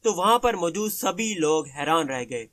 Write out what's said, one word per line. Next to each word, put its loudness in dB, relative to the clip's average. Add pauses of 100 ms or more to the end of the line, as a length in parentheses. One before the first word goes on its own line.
तो 2
वहाँ 4
पर 0
मौजूद -2
सभी -4
लोग 2
हैरान 0
रह -4
गए। -10